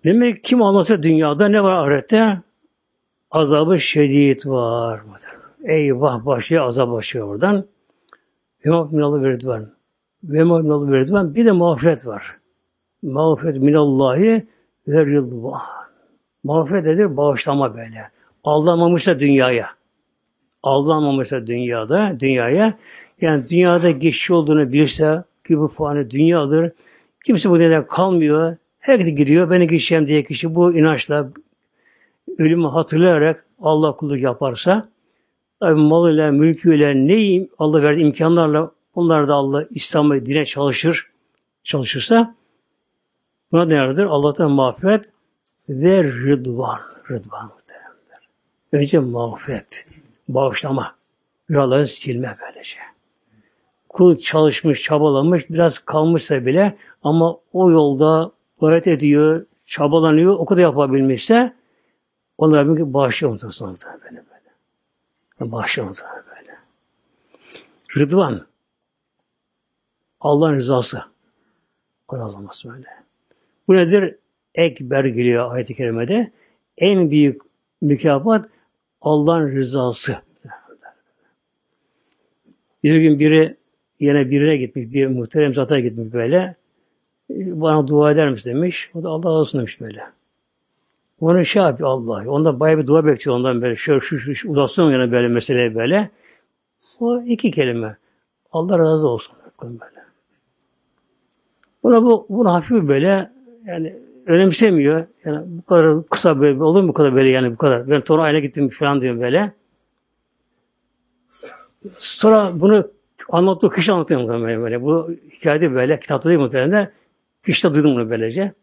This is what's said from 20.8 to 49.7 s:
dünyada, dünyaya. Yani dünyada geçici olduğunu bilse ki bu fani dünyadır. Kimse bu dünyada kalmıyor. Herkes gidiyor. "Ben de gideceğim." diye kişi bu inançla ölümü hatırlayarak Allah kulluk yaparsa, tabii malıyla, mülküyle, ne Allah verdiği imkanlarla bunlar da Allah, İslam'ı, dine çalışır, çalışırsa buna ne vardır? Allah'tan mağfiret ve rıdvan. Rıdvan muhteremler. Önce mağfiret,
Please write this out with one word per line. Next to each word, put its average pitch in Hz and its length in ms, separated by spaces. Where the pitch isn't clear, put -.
dünyada, 120 720
dünyaya. 135 580
Yani 147 280
dünyada 175 420
geçici 156 420
olduğunu 151 380
bilse 156 520
ki 156 120
bu 151 80
fani 147 420
dünyadır. 160 600
Kimse 196 240
bu 175 100
dünyada 165 280
kalmıyor. 165 680
Herkes 180 360
gidiyor. 151 340
"Ben 180 120
de 170 40
gideceğim." 160 420
diye 147 160
kişi 160 320
bu 175 180
inançla 151 560
ölümü 165 300
hatırlayarak 160 800
Allah 156 340
kulluk 143 240
yaparsa, 135 680
tabii 160 200
malıyla, 156 520
mülküyle, 151 640
ne 190 520
Allah 151 220
verdiği 151 200
imkanlarla 160 680
bunlar 160 320
da 147 60
Allah, 139 360
İslam'ı, 147 560
dine 139 200
çalışır, 143 640
çalışırsa 160 720
buna 170 140
ne 156 160
vardır? 139 240
Allah'tan 147 460
mağfiret 180 580
ve 165 340
rıdvan. 127 760
Rıdvan 107 360
muhteremler. - 840
Önce 147 280
mağfiret, 120 840